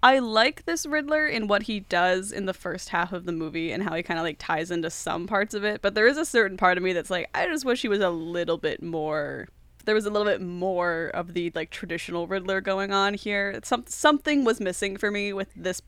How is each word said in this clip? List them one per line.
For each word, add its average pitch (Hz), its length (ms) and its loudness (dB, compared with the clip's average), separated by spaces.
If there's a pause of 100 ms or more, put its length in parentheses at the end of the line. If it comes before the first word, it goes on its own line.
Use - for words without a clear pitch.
I 262 180 8
like 233 460 2
this 339 200 -2
Riddler 302 420 0
in 220 200 -2
what 202 160 4
he 208 180 -4
does 185 500 2
in 202 140 -6
the 190 80 -2
first - 360 -8
half 175 220 0
of 180 140 -8
the 180 80 -4
movie 160 380 -4
and 120 120 -2
how 160 120 -4
he 170 60 -2
kinda, 170 220 -4
like, 160 160 -4
ties 165 320 -2
into 170 180 -2
some 165 380 -6
parts 208 260 0
of 202 100 -4
it, 208 180 -2
but 202 120 2
there 214 140 6
is 285 100 6
a 320 80 0
certain 196 320 2
part 180 200 4
of 180 60 -2
me 185 100 2
that's 165 160 -2
like, 180 260 -2
I 156 120 0
just 311 180 -2
wish 247 160 0
he 247 80 -2
was 202 100 2
a 190 100 4
little 170 480 -2
bit 151 240 -4
more, 151 640 -4 (380)
there 214 80 2
was 214 120 2
a 208 40 0
little 208 160 2
bit 202 160 2
more 175 720 -2
of 175 200 -6
the, 170 200 -2
like, 160 160 -4
traditional 170 580 -6
Riddler 190 340 -2
going 196 320 -2
on 196 200 2
here. 202 380 -2
It's - 160 -10
some-, 240 200 0
something 294 580 4
was 226 160 4
missing 196 360 -2
for 208 140 0
me 202 220 -2
with 196 220 -6
this. 180 320 -6